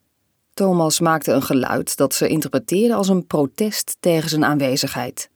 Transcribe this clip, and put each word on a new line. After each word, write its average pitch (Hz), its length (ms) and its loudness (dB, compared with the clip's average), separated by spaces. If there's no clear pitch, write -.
Thomas 175 460 2
maakte 160 320 0
een 131 100 4
geluid - 560 -2
dat 139 160 2
ze - 140 0
interpreteerde 165 640 0
als 202 140 0
een 190 200 2
protest 170 720 -2
tegen 160 300 0
zijn 151 160 0
aanwezigheid. 135 920 -2